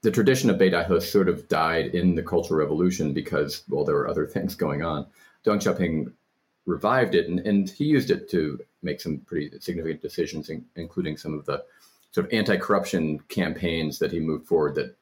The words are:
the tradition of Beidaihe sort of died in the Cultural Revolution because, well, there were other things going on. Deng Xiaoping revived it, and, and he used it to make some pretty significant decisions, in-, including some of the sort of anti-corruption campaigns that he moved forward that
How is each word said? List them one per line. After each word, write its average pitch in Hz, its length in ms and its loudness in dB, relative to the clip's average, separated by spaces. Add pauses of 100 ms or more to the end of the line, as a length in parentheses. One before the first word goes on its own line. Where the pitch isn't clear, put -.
the 113 80 4
tradition 120 400 4
of 92 80 4
Beidaihe 87 460 4
sort 95 260 2
of - 200 -4
died 80 440 0
in 87 220 4
the 78 80 -2
Cultural - 360 0
Revolution 78 540 0
because, 71 560 -2
well, 73 140 0
there 78 100 0
were 73 160 0
other 76 160 -2
things 90 300 -4
going 76 280 -2
on. 76 220 -4 (400)
Deng 104 160 2
Xiaoping 87 500 0 (540)
revived 104 480 2
it, 85 160 2
and, 90 120 0
and 101 280 2
he - 160 -2
used 135 240 4
it - 220 0
to 78 280 0 (220)
make 73 200 -6
some 78 180 -4
pretty 73 400 -6
significant 80 420 -6
decisions, 78 480 -6
in-, 62 160 -10 (100)
including 80 400 -6
some - 200 -8
of 73 100 -10
the 69 180 -4 (480)
sort 107 140 -2
of - 80 -6
anti-corruption 92 960 0
campaigns 82 720 -2
that - 120 0
he 85 80 -4
moved 78 280 -4
forward 76 280 2
that - 260 -4